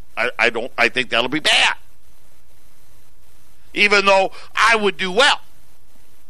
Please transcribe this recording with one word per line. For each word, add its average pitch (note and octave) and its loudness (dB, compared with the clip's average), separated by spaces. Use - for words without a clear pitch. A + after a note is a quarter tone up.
I, A#2 0
I A#2 6
don't, A2+ -2
I A#2+ 4
think A#2 0
that'll A#2+ 2
be D3+ -2
bad. G#3+ 2
Even G3+ 4
though G3 6
I A3 4
would G3+ 2
do F#3 -2
well. B3+ 4